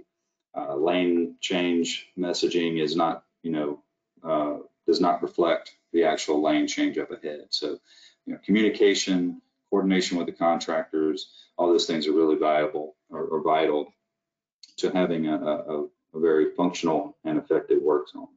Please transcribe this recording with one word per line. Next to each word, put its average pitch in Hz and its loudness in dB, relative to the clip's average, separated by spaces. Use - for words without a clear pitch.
uh, 69 -6
lane 85 0
change 87 -2
messaging 85 0
is 76 -2
not, 82 0
you 82 -4
know, 73 -4
uh, 78 -2
does 82 2
not - 2
reflect - -2
the 85 4
actual 76 0
lane 76 2
change - -2
up - -6
ahead. 76 -10
So, 73 -4
you - -8
know, - -12
communication, 98 2
coordination 95 2
with 80 -2
the - -8
contractors, 80 -2
all 87 2
those 85 4
things 80 -2
are 76 0
really 78 4
viable 76 0
or, 78 -8
or 78 -2
vital 78 2
to 87 0
having 82 0
a, 76 -2
a, 76 -4
a 78 -8
very 78 2
functional 85 -2
and 78 -2
effective - 0
work 76 0
zone. - -16